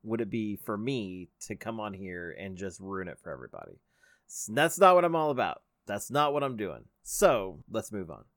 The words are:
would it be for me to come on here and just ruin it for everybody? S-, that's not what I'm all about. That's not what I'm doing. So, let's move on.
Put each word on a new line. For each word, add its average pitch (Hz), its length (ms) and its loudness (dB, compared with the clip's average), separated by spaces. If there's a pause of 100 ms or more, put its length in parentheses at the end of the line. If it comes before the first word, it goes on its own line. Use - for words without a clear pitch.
would 113 200 -2
it 101 80 -4
be 107 260 -2
for 104 220 -6
me 104 500 -4 (120)
to - 160 -10
come 113 220 -8
on 107 140 -6
here 90 460 -8
and 95 180 -8
just 92 240 -8
ruin 95 280 -6
it - 140 -12
for 85 100 -10
everybody? 53 480 -14 (460)
S-, - 240 -10
that's 147 280 2
not 185 160 10
what 175 100 8
I'm 165 120 2
all 156 140 4
about. 113 320 0 (220)
That's 104 260 -6
not 143 220 4
what 143 120 2
I'm 127 120 -4
doing. 85 280 -6 (180)
So, 104 560 2 (120)
let's 107 220 -6
move 92 180 -6
on. 55 140 -14 (120)